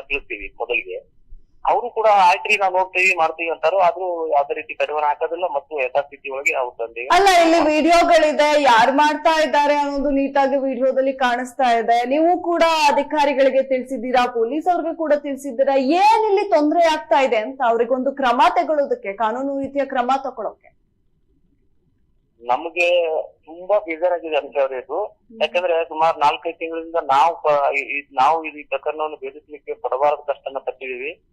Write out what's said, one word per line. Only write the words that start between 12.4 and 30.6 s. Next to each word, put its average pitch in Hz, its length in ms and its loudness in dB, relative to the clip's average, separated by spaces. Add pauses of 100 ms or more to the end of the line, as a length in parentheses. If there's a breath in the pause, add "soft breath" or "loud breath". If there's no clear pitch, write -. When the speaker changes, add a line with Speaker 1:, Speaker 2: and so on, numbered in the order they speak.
Speaker 2:
ಕೂಡ 339 200 0 (240)
ಅಧಿಕಾರಿಗಳಿಗೆ 285 760 2
ತಿಳಿಸಿದ್ದೀರಾ, 254 640 -2
ಪೊಲೀಸ್ 240 400 -2
ಅವ್ರಿಗೆ 330 300 -2
ಕೂಡ 311 200 0
ತಿಳಿಸಿದ್ದೀರಾ, 269 600 -2
ಏನ್ 392 500 4
ಇಲ್ಲಿ 392 240 0
ತೊಂದ್ರೆ 320 340 2
ಆಗ್ತಾ 311 360 2
ಇದೆ 247 160 2
ಅಂತ 262 320 -6
ಅವ್ರಿಗೊಂದು 240 440 0
ಕ್ರಮ 262 300 2 (120)
ತಗೊಳ್ಳೋದಕ್ಕೆ, 277 580 -2
ಕಾನೂನು 247 480 -4
ರೀತಿಯ 277 240 -4
ಕ್ರಮ 247 260 -4 (140)
ತಗೊಳ್ಳೋಕೆ? - 580 -12 (1600)
Speaker 1:
ನಮ್ಗೆ 165 720 0 (140)
ತುಂಬಾ 180 460 -4
ಬೇಜಾರಾಗಿದೆ 165 580 -2
ಅನ್ಸವ್ರೆ 135 420 -2
ಇದು. 151 260 -6
Speaker 2:
ಹ್ಮ್. - 380 -12
Speaker 1:
ಯಾಕಂದ್ರೆ 165 420 -2
ಸುಮಾರು 160 340 -2
ನಾಲ್ಕೈದು 165 400 -2
ತಿಂಗಳಿಂದ 165 360 -10
ನಾವು 160 480 0
ಪ-, 143 320 2
ಈ, 139 60 -2
ಈ, 139 320 -8
ನಾವು 151 320 2
ಈ 147 180 -14
ಪ್ರಕರಣವನ್ನು 151 540 -6
ಭೇದಿಸ್ಲಿಕ್ಕೆ 147 580 -12
ಪಡಬಾರದ 147 520 -2
ಕಷ್ಟನ 135 320 -6
ಪಟ್ಟಿದೀವಿ. 131 760 -10